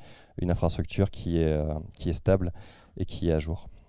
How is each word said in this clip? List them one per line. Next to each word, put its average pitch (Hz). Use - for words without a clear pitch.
une 87
infrastructure 87
qui -
est, 80
euh, 76
qui -
est 85
stable 95
et 90
qui -
est 82
à 78
jour. 80